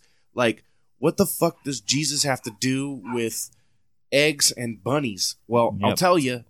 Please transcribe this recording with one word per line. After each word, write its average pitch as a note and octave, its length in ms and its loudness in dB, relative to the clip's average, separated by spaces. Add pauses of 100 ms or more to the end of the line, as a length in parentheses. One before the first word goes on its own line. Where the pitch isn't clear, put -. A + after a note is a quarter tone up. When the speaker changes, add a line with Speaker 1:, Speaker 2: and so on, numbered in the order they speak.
(360)
Speaker 1:
like, A2+ 280 0 (360)
what D#3+ 180 0
the G3 80 4
fuck - 380 -2
does C3+ 180 -6
Jesus C#3 420 -2
have C#3 200 0
to A#2+ 160 -6
do C3+ 420 -4 (120)
with A2+ 360 -4 (600)
eggs C#3+ 400 4
and A#2 320 -6
bunnies? A#2+ 540 -2 (100)
Well, A#2 340 2
I'll G2+ 100 4
Speaker 2:
Yep. G2 60 0
Speaker 1:
tell F3 220 4
you, B2 300 -2